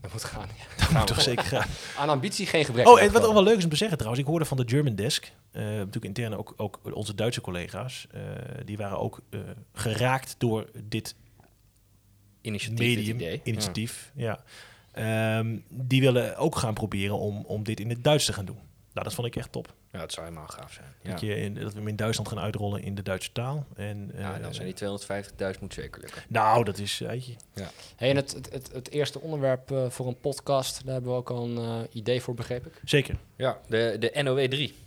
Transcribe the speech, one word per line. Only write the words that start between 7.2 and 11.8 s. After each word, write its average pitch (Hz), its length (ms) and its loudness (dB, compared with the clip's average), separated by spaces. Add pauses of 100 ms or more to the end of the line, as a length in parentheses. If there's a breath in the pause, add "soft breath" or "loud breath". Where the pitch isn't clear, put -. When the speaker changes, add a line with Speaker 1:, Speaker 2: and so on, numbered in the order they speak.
Speaker 2:
collega's, 95 720 -6
eh, 101 100 -12 (440)
die 104 120 -6
waren 101 220 -4
ook, - 220 -4 (100)
eh, 101 100 -8 (320)
geraakt 123 680 0
door 110 300 0 (200)
dit 110 260 -4 (1300)